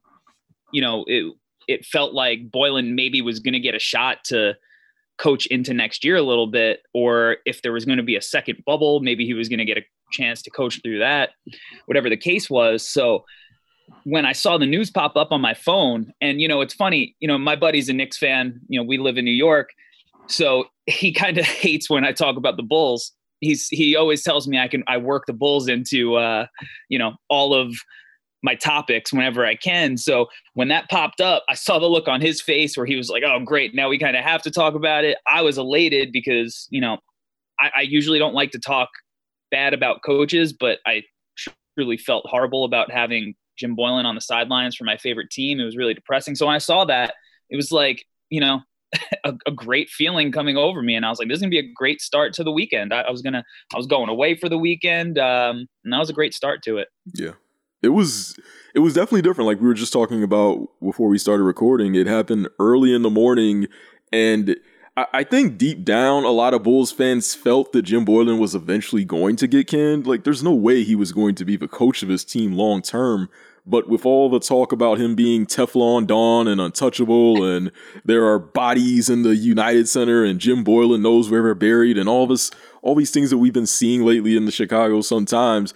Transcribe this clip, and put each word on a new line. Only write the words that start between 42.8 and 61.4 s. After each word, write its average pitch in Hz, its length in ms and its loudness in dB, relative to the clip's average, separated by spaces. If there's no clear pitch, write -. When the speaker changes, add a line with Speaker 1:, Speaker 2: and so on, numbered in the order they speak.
Speaker 1:
having 117 440 -4
Jim 120 180 -6
Boylen 120 300 -2
on 113 100 -4
the 117 60 -12
sidelines 123 540 -4
for 117 100 -12
my 107 120 -2
favorite 117 320 -8
team. 135 300 -6
It 120 60 -4
was 113 120 -10
really 120 160 -2
depressing. 139 400 -6
So 143 140 -2
when 151 80 2
I 151 40 0
saw 175 260 0
that, 123 280 -2
it 139 60 -6
was 143 140 -6
like, 143 340 0
you 156 100 -2
know, 135 200 -2
<laughs> - 300 -8
a, 139 120 -6
a 147 60 -4
great 123 360 -4
feeling 156 440 -2
coming 143 260 -4
over 160 240 -2
me. 117 140 -2
And 113 100 -4
I 113 60 -2
was 117 80 -8
like, 113 80 -6
"This 127 80 -4
is 175 80 -4
gonna 190 80 -2
be 165 80 0
a 123 160 -8
great 143 260 -2
start 143 320 -2
to 170 100 -6
the 156 80 -4
weekend." 113 400 -4
I, 120 100 -2
I 127 100 -4
was 123 100 -8
gonna, 131 220 -6
I - 60 -8
was 123 80 -6
going 127 240 0
away 139 240 0
for 170 160 -6
the 165 80 -2
weekend. 170 640 -2
Um, 123 480 -2
and 120 100 -6
that 131 60 -2
was 156 100 -2
a 156 40 -8
great 151 200 -2
start - 300 -6
to 110 140 -4
it. 101 100 -6
Speaker 2:
Yeah. 82 200 -10
It 214 60 6
was, 147 500 0
it - 40 2
was 156 140 4
definitely 190 300 2
different. 143 240 2
Like 101 120 0
we 117 60 2
were 120 80 6
just 113 180 -4
talking 113 300 0
about 104 460 2
before 101 260 0
we 101 80 4
started 104 240 2